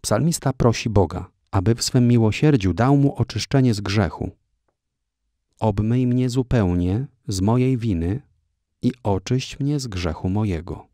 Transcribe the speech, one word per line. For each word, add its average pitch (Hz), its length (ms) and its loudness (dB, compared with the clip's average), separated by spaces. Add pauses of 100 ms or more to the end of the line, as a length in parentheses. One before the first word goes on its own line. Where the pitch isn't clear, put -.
Psalmista 135 520 -2
prosi - 380 0
Boga, 90 400 0 (200)
aby 101 240 0
w - 80 -6
swym 123 260 2
miłosierdziu 113 680 2
dał 127 220 2
mu 139 180 2
oczyszczenie 123 600 0
z 104 60 -4
grzechu. 98 500 -2 (1300)
„Obmyj 110 460 0
mnie 127 240 0
zupełnie 110 760 0 (220)
z 92 120 -4
mojej 123 380 2
winy 98 440 -2 (640)
i 123 80 0 (100)
oczyść 104 560 -4
mnie 143 220 -2
z 131 60 -8
grzechu 87 420 -6
mojego. 87 640 -4